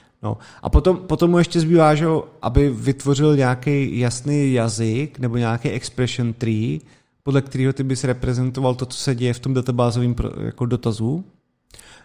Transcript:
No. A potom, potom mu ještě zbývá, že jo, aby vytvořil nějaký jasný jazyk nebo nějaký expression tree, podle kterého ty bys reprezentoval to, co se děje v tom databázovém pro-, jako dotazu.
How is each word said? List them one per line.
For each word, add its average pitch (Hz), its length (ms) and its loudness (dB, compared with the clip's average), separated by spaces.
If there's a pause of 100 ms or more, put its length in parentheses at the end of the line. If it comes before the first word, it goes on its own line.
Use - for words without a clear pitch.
(220)
No. 107 160 -6 (240)
A - 80 -6
potom, - 260 4
potom 170 340 0
mu 175 80 4
ještě 170 220 2
zbývá, 160 340 6
že 151 100 0
jo, 160 200 0 (180)
aby 139 280 4
vytvořil 135 680 2
nějaký 127 640 0
jasný 131 540 0
jazyk 113 680 -2
nebo 120 180 -2
nějaký 117 340 0
expression 120 640 -4
tree, 113 460 -2 (440)
podle 135 200 2
kterého 131 300 -2
ty 135 100 -6
bys 131 220 -2
reprezentoval 127 680 -2
to, 127 120 -6
co - 120 -12
se 135 160 -2
děje 120 200 -2
v - 60 -6
tom 135 140 -4
databázovém 123 600 0
pro-, - 260 -4
jako 117 260 -4
dotazu. 120 580 -2 (800)